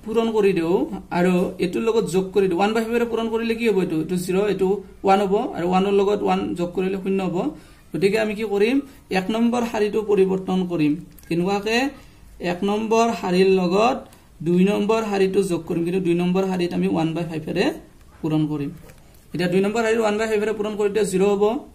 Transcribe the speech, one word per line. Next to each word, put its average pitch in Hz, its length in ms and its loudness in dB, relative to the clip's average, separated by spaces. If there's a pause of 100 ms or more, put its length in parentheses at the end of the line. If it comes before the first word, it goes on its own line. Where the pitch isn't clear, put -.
পূৰণ 226 300 0
কৰি 196 180 4
দিওঁ 165 220 0 (420)
আৰু 180 160 2 (300)
এইটোৰ 185 240 -2
লগত 220 260 0
যোগ 185 200 2
কৰি 196 140 4
দিওঁ, 170 120 0
ওৱান 208 140 2
বাই 226 120 0
ফাইভেৰে 233 260 0
পূৰণ 226 220 -2
কৰিলে 226 260 -2
কি 233 100 -2
হ'ব? 196 140 2
এইটো, 170 200 -2
এইটো 180 120 -4 (100)
জিৰ, 180 100 -2 (180)
এইটো 185 140 0 (380)
ওৱান 196 160 4
হ'ব 190 120 0 (220)
আৰু 170 160 -4
ওৱানৰ 185 280 2
লগত 202 280 2
ওৱান 185 120 2 (200)
যোগ 175 160 -2
কৰিলে 190 280 -2
শূন্য 196 220 0
হ'ব। 175 120 -2 (540)
গতিকে 196 280 0
আমি 214 200 -2
কি 226 140 -4
কৰিম? 220 240 4 (420)
এক 185 60 -4 (100)
নম্বৰ 233 260 2 (100)
শাৰীটো 208 280 0 (100)
পৰিৱৰ্তন 190 500 2 (120)
কৰিম। 151 220 2 (340)
কেনেকুৱাকে? 202 500 0 (760)
এক 175 80 -6 (100)
নম্বৰ 220 360 2 (140)
শাৰীৰ 190 300 2 (100)
লগত 196 380 2 (500)
দুই 175 220 4
নম্বৰ 208 400 0
শাৰীটো 196 300 2 (100)
যোগ 165 180 -2
কৰিম, 170 180 -2
কিন্তু 175 220 -2
দুই 170 140 2
নম্বৰ 180 300 0
শাৰীত 180 260 -2
আমি 180 160 0
ওৱান 160 220 0
বাই 170 140 -4
ফাইভেৰে 170 360 -2 (560)
পূৰণ 156 200 0 (100)
কৰিম। 143 200 -6 (640)
এতিয়া 175 200 -2
দুই 190 120 2
নম্বৰ 214 200 -2
শাৰীৰ 226 180 0
ওৱান 208 160 0
বাই 220 120 -2
ফাইভেৰে 214 280 -2
পূৰণ 214 200 -4
কৰি 208 140 2
দিলে 208 180 0
জিৰ 185 200 2
হ'ব 196 120 2 (320)